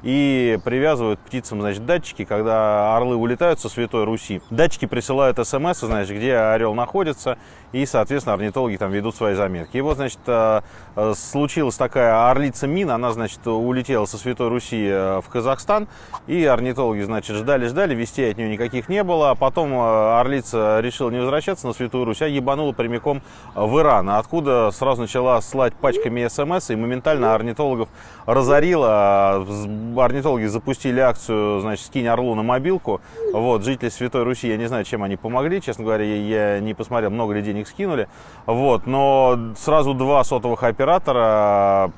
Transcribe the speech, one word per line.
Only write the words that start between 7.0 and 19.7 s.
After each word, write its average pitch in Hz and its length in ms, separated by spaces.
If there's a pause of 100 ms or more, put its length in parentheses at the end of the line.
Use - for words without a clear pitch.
и, 131 120
соответственно, 120 500
орнитологи 104 420
там 95 160
ведут 104 240
свои 104 180
заметки. 92 440
И - 20
вот, 147 160
значит, 135 320
э, 110 320 (340)
э, 107 220
случилась 143 580
такая 120 560
орлица 139 380
Мин, 175 220
она, 120 200
значит, 113 380
улетела 120 580
со - 100
Святой 123 320
Руси, 117 400
э, 95 320
в - 80
Казахстан, 135 600 (400)
и 165 160
орнитологи, 123 560
значит, 104 340
ждали-ждали, 131 580
вестей 117 380
от 104 80
нее 113 100
никаких 117 400
не 202 140
было, 160 280
а 127 40
потом, 139 380